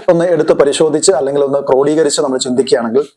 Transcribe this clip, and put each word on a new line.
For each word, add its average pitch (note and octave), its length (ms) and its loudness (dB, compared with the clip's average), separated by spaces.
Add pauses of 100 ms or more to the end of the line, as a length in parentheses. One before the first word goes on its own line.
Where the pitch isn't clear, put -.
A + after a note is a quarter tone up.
ഒന്ന് E3+ 180 2
എടുത്ത് E3+ 280 2
പരിശോധിച്ച് D3+ 580 0
അല്ലെങ്കിൽ C#3+ 320 0
ഒന്ന് C#3 160 -2
ക്രോഡീകരിച്ച് C#3+ 640 0
നമ്മൾ C3+ 160 -2
ചിന്തിക്കുകയാണെങ്കിൽ B2+ 680 0 (120)